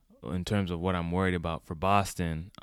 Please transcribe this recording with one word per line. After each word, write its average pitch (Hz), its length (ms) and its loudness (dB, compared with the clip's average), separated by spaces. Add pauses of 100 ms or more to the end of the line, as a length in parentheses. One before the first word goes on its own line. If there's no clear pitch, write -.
(240)
In 87 200 -2
terms 98 280 0
of 85 80 -2
what 90 160 0
I'm 85 160 -2
worried 92 240 2
about 82 300 -4
for 87 100 -8
Boston, 92 760 0 (120)